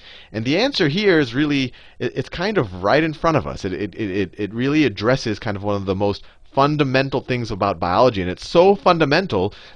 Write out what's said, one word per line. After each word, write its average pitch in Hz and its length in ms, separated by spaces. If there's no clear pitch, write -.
And 110 140
the 147 140
answer 226 300
here 190 280
is 131 160
really, 139 400
it, - 180
it's - 140
kind 196 300
of 92 240
right 127 200
in 160 120
front 160 200
of 87 120
us. - 180
It, 92 80
it, 90 220
it, 98 420
it 101 160
really 139 320
addresses 110 540
kind 101 180
of 95 60
one 104 120
of 98 120
the 95 80
most 101 280
fundamental 139 760
things 120 300
about 98 300
biology, 98 420
and 90 80
it's - 180
so 185 280
fundamental 160 800